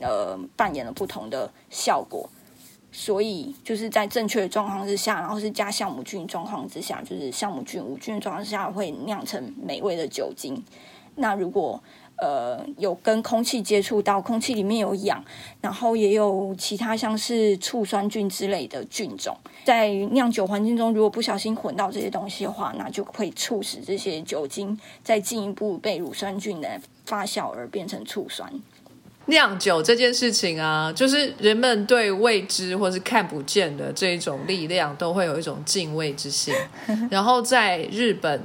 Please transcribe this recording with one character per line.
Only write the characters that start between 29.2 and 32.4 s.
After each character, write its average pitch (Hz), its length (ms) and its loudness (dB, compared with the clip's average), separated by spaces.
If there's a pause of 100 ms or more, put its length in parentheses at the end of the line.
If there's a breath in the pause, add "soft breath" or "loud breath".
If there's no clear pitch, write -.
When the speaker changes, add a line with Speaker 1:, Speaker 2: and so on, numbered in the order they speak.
Speaker 2:
酿 254 300 6
酒 175 240 4
这 160 140 6
件 247 180 4
事 240 200 2
情 170 280 0
啊， 156 320 2
就 254 140 4
是 269 320 4
人 214 180 6
们 226 300 4
对 226 240 6
未 208 320 4